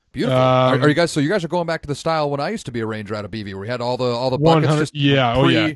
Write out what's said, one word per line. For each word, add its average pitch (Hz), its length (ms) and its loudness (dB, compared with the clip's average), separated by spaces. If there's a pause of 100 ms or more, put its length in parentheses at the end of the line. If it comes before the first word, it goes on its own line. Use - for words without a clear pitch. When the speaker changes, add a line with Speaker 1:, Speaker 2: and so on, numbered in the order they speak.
(120)
Speaker 1:
Beautiful. 127 260 0
Speaker 2:
Um, 127 420 4
Speaker 1:
Are, 139 40 -2
are 151 40 2
you 147 60 2
guys, 170 160 0
so - 80 -4
you 143 100 0
guys 190 160 -2
are 156 40 -8
going 170 180 -4
back 160 160 -6
to 143 60 -10
the 143 80 -6
style 156 340 -2
when 139 100 -4
I 160 100 -4
used 220 160 -8
to 131 60 -10
be 120 60 -6
a 113 80 -4
ranger 107 300 -8
out 104 80 -8
of 92 80 -14
B 110 100 -8
V, 98 120 -10
where 95 60 -10
we 101 80 -10
had 123 120 -6
all 123 160 -4
the, 123 80 -4
all 123 260 -2
the 127 80 0
buckets 160 160 6
Speaker 2:
One 156 80 4
hundred, 151 200 2
Speaker 1:
just 147 120 -6
Speaker 2:
yeah, 139 420 2
oh, 131 60 4
Speaker 1:
pre- 135 120 4
Speaker 2:
yeah. 151 220 2